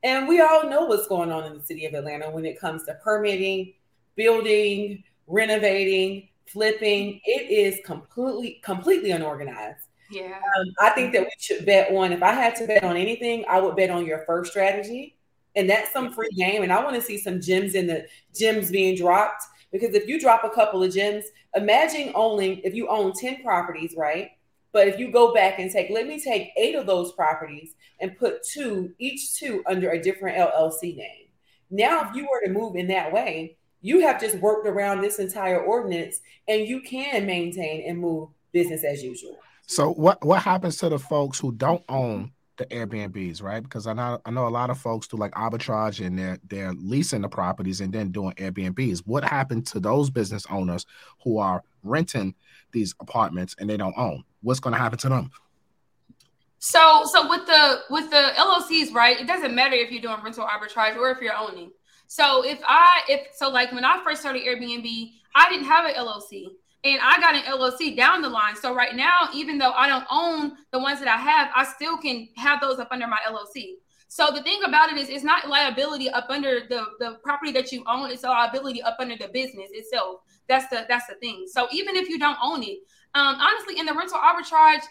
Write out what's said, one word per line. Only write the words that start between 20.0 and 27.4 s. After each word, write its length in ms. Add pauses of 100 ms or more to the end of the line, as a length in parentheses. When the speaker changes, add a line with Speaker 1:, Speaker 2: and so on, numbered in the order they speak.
Speaker 1:
you 140
drop 240
a 60
couple 320
of 100
gems, 320 (300)
imagine 600
owning, 480
if 120
you 140
own 260
ten 280
properties, 540
right? 360 (400)
But 140
if 120
you 120
go 220
back 260
and 120
take, 180
let 180
me 140
take 380
eight 160
of 100
those 280
properties 640 (240)